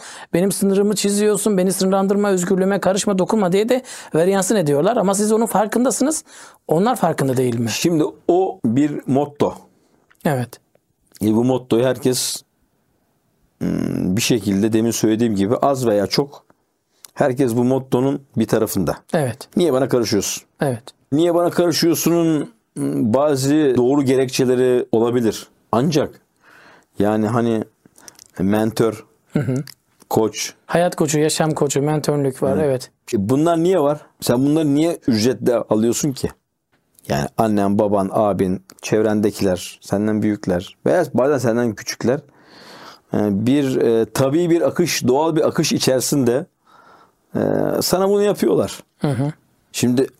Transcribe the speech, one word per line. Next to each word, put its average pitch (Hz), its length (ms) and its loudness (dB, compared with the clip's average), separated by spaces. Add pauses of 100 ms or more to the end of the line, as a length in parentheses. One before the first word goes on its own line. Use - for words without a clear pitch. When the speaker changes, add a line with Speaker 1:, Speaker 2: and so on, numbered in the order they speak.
(340)
Speaker 1:
benim 180 180 2
sınırımı 196 440 0
çiziyorsun, 202 640 0
beni 185 160 0
sınırlandırma, 196 560 0
özgürlüğüme 185 500 0
karışma, 196 380 0
dokunma." 185 340 2
diye 208 180 2
de 254 120 2 (320)
varyansın 190 420 2
ediyorlar. 170 420 2
Ama 196 160 0
siz 214 180 0
onun 220 140 2
farkındasınız. 233 800 0 (440)
Onlar 208 280 2
farkında 139 420 -2
değil 123 220 0
mi? 113 100 -2
Speaker 2:
Şimdi 156 340 0 (240)
o 185 380 0
bir 139 420 0
motto. 135 460 0 (720)
Speaker 1:
Evet. 127 240 -2 (760)
Speaker 2:
E, 107 120 2
bu 117 80 2
mottoyu 127 420 0
herkes, 127 580 -2 (1160)
hmm, 87 560 -4
bir 117 40 -2
şekilde 107 520 0
demin 113 180 2
söylediğim 110 440 0
gibi 98 220 0
az 135 300 0
veya 101 200 2
çok - 380 -4 (680)
herkes 127 420 0
bu 123 80 2
mottonun 131 580 0 (160)
bir 110 100 0
tarafında. 104 480 0 (180)
Speaker 1:
Evet. 139 420 -4
Speaker 2:
"Niye 165 180 2
bana 131 160 0
karışıyorsun?" 110 540 -2 (180)
Speaker 1:
Evet. 131 220 -2 (280)
Speaker 2:
"Niye 165 240 2
bana 175 140 2
karışıyorsunun", 165 1040 0 (240)
hmm, 139 360 -2
bazı 139 640 2
doğru 131 260 2
gerekçeleri 127 880 2
olabilir. 117 560 0 (240)
Ancak 139 500 0 (800)
yani 107 280 0
hani 117 360 0 (760)
mentor, 107 640 0 (280)
Speaker 1:
Hı 156 60 0
hı. 127 160 -2 (540)
Speaker 2:
koç. - 440 -2 (120)
Speaker 1:
Hayat 175 300 0
koçu, 151 240 0
yaşam 156 320 0
koçu, 143 300 0
mentörlük 147 600 -2
var. 139 140 0
Speaker 2:
Evet. 156 80 0
Speaker 1:
Evet. 131 260 -2 (220)
Speaker 2:
E, 101 160 -2
bunlar 160 340 2
niye 180 160 2
var? 147 220 0 (200)
Sen 127 240 0
bunları 147 300 2
niye 160 220 0 (100)
ücretle 123 480 2
alıyorsun 113 560 0
ki? 123 180 -6 (800)
Yani 143 200 -2 (100)
annen, 101 420 0
baban, 101 340 0
abin, 98 500 0 (180)
çevrendekiler, 104 1000 -2
senden 107 400 -2
büyükler 104 640 -4
veya 165 180 2 (100)
bazen 131 240 2
senden 117 380 -2
küçükler, - 440 -4 (920)
e, 117 40 0 (280)
bir, 135 360 0
e, 113 240 2
tabii 143 440 -2
bir 165 120 2
akış, 139 460 -2
doğal 151 280 2
bir 156 120 0
akış 147 260 -2
içerisinde, 131 720 0 (880)
e, 117 40 -2 (420)
sana 190 280 0
bunu 202 140 2
yapıyorlar. 156 600 2 (160)
Speaker 1:
Hı - 80 -2
hı. 139 240 -2 (400)
Speaker 2:
Şimdi 123 360 0 (120)